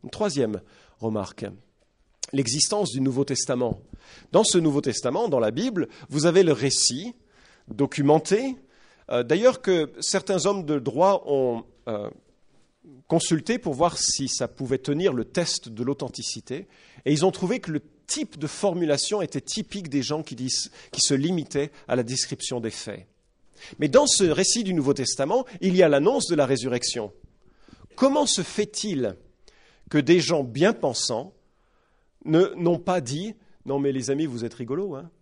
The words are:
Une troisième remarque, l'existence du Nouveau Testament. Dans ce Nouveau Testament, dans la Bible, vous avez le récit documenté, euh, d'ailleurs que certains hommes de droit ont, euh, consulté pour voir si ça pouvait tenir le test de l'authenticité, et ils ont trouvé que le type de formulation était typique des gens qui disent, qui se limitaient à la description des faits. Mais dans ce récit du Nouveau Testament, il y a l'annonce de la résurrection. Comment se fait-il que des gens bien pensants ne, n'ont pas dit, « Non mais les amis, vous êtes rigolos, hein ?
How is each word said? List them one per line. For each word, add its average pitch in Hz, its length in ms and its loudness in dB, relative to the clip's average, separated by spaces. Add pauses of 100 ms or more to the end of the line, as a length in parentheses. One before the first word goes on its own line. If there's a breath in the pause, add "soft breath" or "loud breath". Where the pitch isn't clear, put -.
Une - 80 -14
troisième 135 520 -2 (360 soft breath)
remarque, 110 480 -6 (840)
l'existence 139 580 -2
du 127 100 -4
Nouveau 135 240 0
Testament. 123 560 -2 (520 loud breath)
Dans 214 120 6
ce 202 140 4
Nouveau 147 240 2
Testament, 139 460 -2
dans 139 120 2
la 107 100 2
Bible, 175 380 -2 (220 loud breath)
vous 156 160 0
avez 175 160 6
le 165 100 4
récit 131 640 0 (540 soft breath)
documenté, 156 880 2 (540 soft breath)
euh, 123 120 0
d'ailleurs 202 400 4
que 170 380 2
certains 185 460 -2
hommes 196 180 0
de 151 140 0
droit 151 480 2
ont, 127 380 0 (240)
euh, 104 220 -6 (960)
consulté 165 520 0
pour 151 160 -4
voir 160 240 0
si - 300 -2
ça - 200 -4
pouvait 131 300 -4
tenir 151 360 0
le 113 100 -2
test - 440 -4
de 113 140 -10
l'authenticité, 131 840 -8 (360 soft breath)
et 147 80 2
ils 151 120 2
ont 190 60 6
trouvé 190 300 -2
que - 100 -10
le 151 100 -4 (260)
type - 320 -6
de 147 80 -8
formulation 170 720 0
était 147 220 -6
typique 196 480 -8
des 135 120 0
gens 151 200 -4
qui - 140 -12
disent, 127 340 -6 (200 loud breath)
qui - 100 -6
se - 140 2
limitaient 147 560 -2 (160 loud breath)
à - 100 0
la 123 60 0
description 127 580 -4
des 110 100 -6
faits. - 360 -12 (720 loud breath)
Mais 147 100 0
dans 214 180 8
ce - 180 2
récit 190 400 2
du 190 100 -2
Nouveau 143 200 2
Testament, 147 500 -2 (160 loud breath)
il 180 160 2
y 190 60 8
a 165 60 8
l'annonce 165 380 4
de 170 80 0
la 147 120 4
résurrection. 120 680 -2 (840 soft breath)
Comment 277 320 4
se - 160 0
fait-il 160 720 -4 (760 soft breath)
que 151 80 4
des 160 220 6
gens 147 240 0
bien 135 280 2
pensants 127 600 -4 (880)
ne, 160 320 4
n'ont 170 220 2
pas 175 240 0
dit, « 160 320 -6 (320 soft breath)
Non 135 120 -2
mais 139 140 0
les 131 180 -4
amis, 147 160 0
vous 120 180 -6
êtes 113 100 -8
rigolos, 147 420 -6
hein ? 165 140 -16 (120)